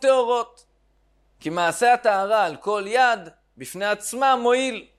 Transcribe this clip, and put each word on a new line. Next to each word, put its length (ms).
טהורות. 640
כי 100
מעשה 440
הטהרה 520
על 100
כל 320
יד 420
בפני 280
עצמה 500
מועיל. 520